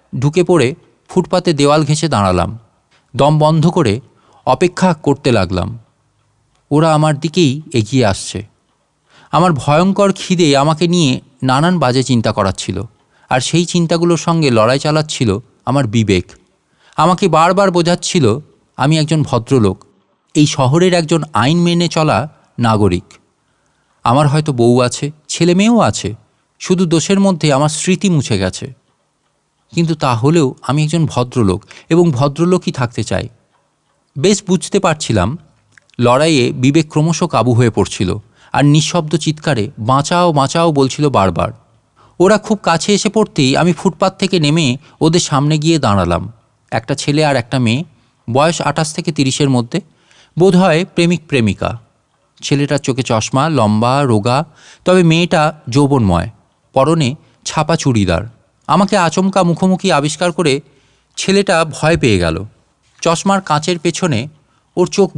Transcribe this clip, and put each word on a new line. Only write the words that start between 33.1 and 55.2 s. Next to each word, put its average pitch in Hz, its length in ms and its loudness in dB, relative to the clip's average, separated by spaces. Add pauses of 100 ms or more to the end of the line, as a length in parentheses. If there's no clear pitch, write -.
বেশ 190 280 2
বুঝতে 185 340 -2
পারছিলাম 147 580 -2 (600)
লড়াইয়ে 131 520 2
বিবেক 143 380 0
ক্রমশ 156 320 0
কাবু 123 320 0
হয়ে 117 160 2
পড়ছিল, 104 460 -2 (360)
আর 135 120 2
নিঃশব্দ 156 520 0
চিৎকারে 147 600 -4
"বাঁচাও, 143 540 0
বাঁচাও" 156 400 0
বলছিল 139 360 0
বারবার। 107 420 0 (720)
ওরা 196 180 4
খুব 208 240 -4
কাছে 170 320 0
এসে 202 140 0
পড়তেই 165 480 0
আমি 170 160 2
ফুটপাত 190 460 -2
থেকে 185 220 0
নেমে 147 360 2 (240)
ওদের 165 200 2
সামনে 147 380 0
গিয়ে 160 200 0
দাঁড়ালাম। 101 540 0 (380)
একটা 123 240 -6
ছেলে 147 300 -2
আর 143 120 2
একটা 131 220 -4
মেয়ে, 123 260 0 (480)
বয়স 156 280 2
আঠাশ 160 340 -4
থেকে 170 180 -6
তিরিশের 139 360 -2
মধ্যে, 127 320 -2 (580)
বোধহয় 180 460 4
প্রেমিক 175 440 -2
প্রেমিকা। 113 500 -2 (640)
ছেলেটার 143 360 -2
চোখে 127 240 -4
চশমা, 127 460 -2
লম্বা, 120 540 0
রোগা, 120 420 0 (400)
তবে 185 180 4
মেয়েটা 160 680 2